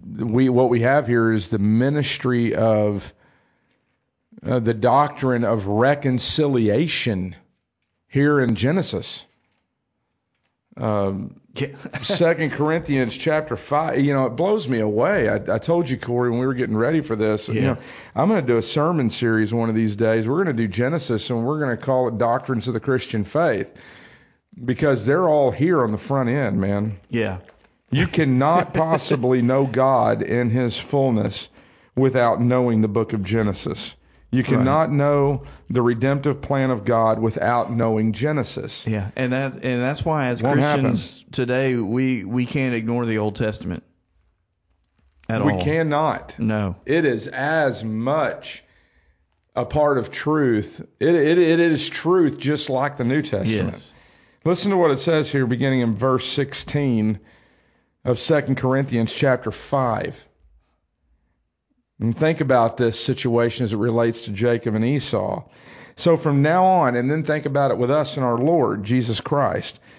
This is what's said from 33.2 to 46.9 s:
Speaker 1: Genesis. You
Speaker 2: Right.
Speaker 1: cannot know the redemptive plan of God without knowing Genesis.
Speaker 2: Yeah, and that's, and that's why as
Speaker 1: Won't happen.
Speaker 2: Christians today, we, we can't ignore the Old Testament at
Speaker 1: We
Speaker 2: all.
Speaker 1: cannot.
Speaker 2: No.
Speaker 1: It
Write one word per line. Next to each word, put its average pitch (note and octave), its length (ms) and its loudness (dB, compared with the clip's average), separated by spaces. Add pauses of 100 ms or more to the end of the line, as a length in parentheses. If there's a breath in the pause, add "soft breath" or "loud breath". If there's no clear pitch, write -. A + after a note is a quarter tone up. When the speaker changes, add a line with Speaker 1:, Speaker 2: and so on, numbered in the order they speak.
Speaker 1:
Genesis. G#2 760 -4 (360 soft breath)
You B2+ 100 2
Speaker 2:
Right. - 60 -4
Speaker 1:
cannot C3+ 420 2
know C#3+ 540 2 (260 loud breath)
the B2 100 2
redemptive C3+ 600 0
plan C3+ 300 0
of G#2 120 -4
God A2+ 360 2
without A2+ 520 0
knowing A2+ 400 2
Genesis. B2 720 -4
Speaker 2:
Yeah, G#2+ 300 -4
and B2+ 180 -2
that's, C3 240 -4
and B2+ 240 -4
that's C3 240 -4
why D3+ 220 0
as A#2+ 160 -2
Speaker 1:
Won't C#3 160 2
happen. C#3+ 280 2
Speaker 2:
Christians G2+ 440 -4
today, B2+ 460 0
we, A#2 480 -2
we A#2+ 200 -2
can't C3 300 -2
ignore A#2 320 -2
the A2+ 120 0
Old G#2+ 180 -2
Testament G#2 480 -4 (1400)
at A2+ 160 0
Speaker 1:
We C#3+ 80 4
Speaker 2:
all. F#2 80 0
Speaker 1:
cannot. D3+ 800 -2
Speaker 2:
No. G#2+ 340 0 (100)
Speaker 1:
It D#3+ 200 0